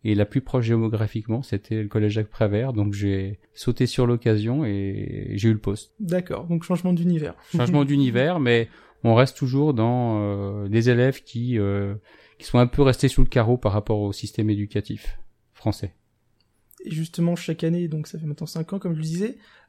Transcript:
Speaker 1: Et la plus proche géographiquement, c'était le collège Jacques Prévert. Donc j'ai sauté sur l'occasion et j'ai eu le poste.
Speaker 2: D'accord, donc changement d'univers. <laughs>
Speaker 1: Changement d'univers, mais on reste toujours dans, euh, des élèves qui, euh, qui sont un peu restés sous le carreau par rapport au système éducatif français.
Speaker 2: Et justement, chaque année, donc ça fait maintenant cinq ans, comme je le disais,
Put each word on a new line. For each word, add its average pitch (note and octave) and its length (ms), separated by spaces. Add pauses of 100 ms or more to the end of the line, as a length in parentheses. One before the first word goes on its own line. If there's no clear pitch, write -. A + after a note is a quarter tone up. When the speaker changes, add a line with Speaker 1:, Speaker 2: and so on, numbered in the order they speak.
Speaker 1:
Et G#2+ 100
la G2+ 100
plus C#3 140
proche B2+ 260
géographiquement, A2+ 760
c'était A2 400
le G#2 80
collège G#2+ 240
Jacques G#2+ 160
Prévert. A2 420
Donc G#2 220
j'ai G2 460 (140)
sauté B2 320
sur B2 220
l'occasion A#2+ 560
et G2 720
j'ai G#2 140
eu A2 40
le G#2+ 60
poste. - 400
Speaker 2:
D'accord, F3+ 460
donc E3+ 180
changement F3+ 300
d'univers. E3 400 (100)
<laughs> - 80
Speaker 1:
Changement C#3+ 320
d'univers, C#3 560
mais A#2+ 300 (340)
on A#2 100
reste B2+ 220
toujours C#3 380
dans, A#2 480
euh, G2+ 480
des A#2 200
élèves B2 340
qui, A#2+ 360
euh, G2 360 (440)
qui - 60
sont B2 140
un B2 80
peu C3+ 160
restés C3+ 240
sous - 140
le B2+ 60
carreau A#2+ 300
par G#2 160
rapport G#2 260
au G2+ 140
système G#2+ 360
éducatif G#2 680 (360)
français. - 400 (920)
Speaker 2:
Et - 60
justement, E3+ 440
chaque E3 280
année, E3+ 240
donc D#3 200
ça E3 120
fait D#3+ 80
maintenant D3+ 180
cinq D#3+ 280
ans, G3 60
comme F3 140
je D#3 60
le D#3 40
disais, F3+ 340 (320)